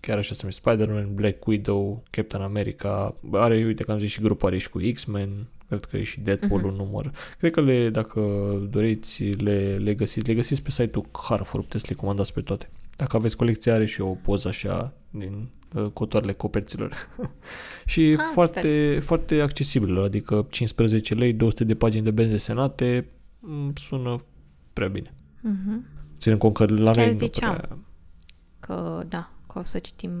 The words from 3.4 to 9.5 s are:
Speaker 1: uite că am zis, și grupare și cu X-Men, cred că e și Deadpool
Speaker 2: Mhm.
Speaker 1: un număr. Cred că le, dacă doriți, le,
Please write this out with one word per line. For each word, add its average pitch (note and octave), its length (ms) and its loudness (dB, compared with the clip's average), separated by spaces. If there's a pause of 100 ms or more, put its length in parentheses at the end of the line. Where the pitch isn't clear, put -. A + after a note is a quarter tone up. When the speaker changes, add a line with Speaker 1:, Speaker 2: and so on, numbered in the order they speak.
Speaker 1:
uite A2 180 0
că - 100 -4
am G#2+ 60 0
zis, G#2 120 -2
și - 100 -6
grupare G2+ 380 2
și - 120 -6
cu - 80 -6 (140)
X-Men, G2+ 540 -4 (220)
cred - 160 -4
că - 120 -10
e G2+ 60 -2
și - 180 -8
Deadpool G2+ 400 2
Speaker 2:
Mhm. G2+ 80 0
Speaker 1:
un G2 60 -4
număr. G2+ 380 -4 (260)
Cred E3+ 140 2
că E3 80 2
le, B2+ 300 4
dacă A2 300 -2 (500)
doriți, G#2+ 540 0
le, G2+ 560 2